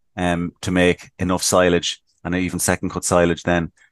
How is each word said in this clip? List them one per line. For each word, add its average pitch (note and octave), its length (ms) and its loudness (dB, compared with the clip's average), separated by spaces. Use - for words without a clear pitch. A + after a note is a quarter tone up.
um, F2 340 -2
to F#2 100 -6
make F2+ 460 2
enough F#2 260 -2
silage F2+ 580 2
and F2 100 -6
even F2+ 240 -4
second F#2 300 -2
cut - 160 -8
silage F2 380 2
then E2+ 280 -2